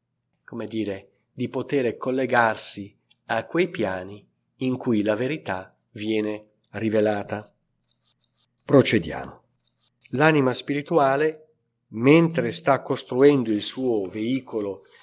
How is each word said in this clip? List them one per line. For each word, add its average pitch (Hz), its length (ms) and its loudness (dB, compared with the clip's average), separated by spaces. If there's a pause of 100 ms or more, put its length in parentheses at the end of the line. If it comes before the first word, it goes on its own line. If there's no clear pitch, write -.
(440)
come 113 240 -10
dire, 101 420 -6 (220)
di 123 180 -6
poter 123 480 -2
collegarsi 120 1000 -2 (300)
a 113 200 -4
quei 170 240 0
piani 98 560 -8 (320)
in 127 200 -2
cui 117 240 0
la 104 140 2
verità 107 600 -6 (160)
viene 107 580 -4 (220)
rivelata. 104 800 -2 (1120)
Procediamo. 85 800 2 (680)
L'anima 139 440 2
spirituale, 143 920 0 (420)
mentre 135 640 4
sta 127 300 0
costruendo 131 680 2
il 104 100 0
suo 113 460 -2
veicolo 107 760 -6 (180)